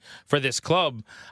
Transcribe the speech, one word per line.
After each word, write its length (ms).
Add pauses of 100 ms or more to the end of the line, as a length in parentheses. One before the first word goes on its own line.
(260)
for 140
this 200
club. 440 (280)